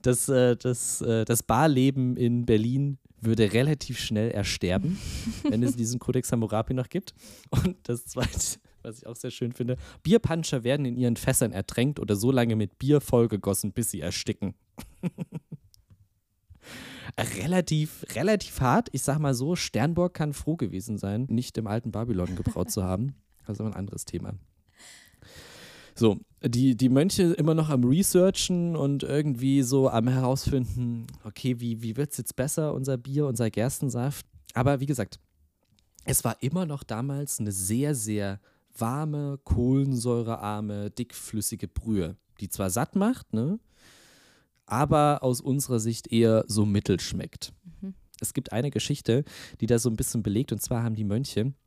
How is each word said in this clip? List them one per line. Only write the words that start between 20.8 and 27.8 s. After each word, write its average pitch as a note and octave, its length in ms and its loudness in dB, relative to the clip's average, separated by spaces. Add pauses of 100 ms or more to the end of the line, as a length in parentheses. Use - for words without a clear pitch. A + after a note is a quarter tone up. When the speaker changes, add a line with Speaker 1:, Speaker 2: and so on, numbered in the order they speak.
Speaker 1:
sein, G#2 300 -2
nicht A#2+ 300 -2
im A2 80 -4
alten A2 240 -4
Babylon F#2+ 460 -2
gebraut F2+ 340 -4
zu G2 140 -2
haben. G#2 360 -2
<laughs> - 40 -20 (200)
Das G#2 120 -8
ist G#2 40 -14
aber G#2+ 100 -4
ein - 60 -10
anderes - 280 -8
Thema. G2 300 -8 (1600)
So, G#2+ 240 4 (240)
die, B2 320 4
die B2+ 120 4
Mönche E3+ 440 4
immer D#3+ 220 2
noch D#3 160 0
am B2+ 120 2